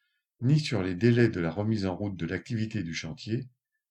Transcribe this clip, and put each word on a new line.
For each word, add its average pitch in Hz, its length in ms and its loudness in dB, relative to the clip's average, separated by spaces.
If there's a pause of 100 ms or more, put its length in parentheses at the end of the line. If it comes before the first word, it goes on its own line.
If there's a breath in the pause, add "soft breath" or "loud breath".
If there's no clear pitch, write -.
(420)
ni 147 180 4
sur 107 240 -2
les 92 120 -2
délais 117 340 6
de 90 100 -2
la 82 120 0
remise 104 340 -2
en 90 100 0
route 101 200 -4
de 82 100 -6
l'activité 110 580 -4
du 82 100 -8
chantier, 104 540 -6 (440)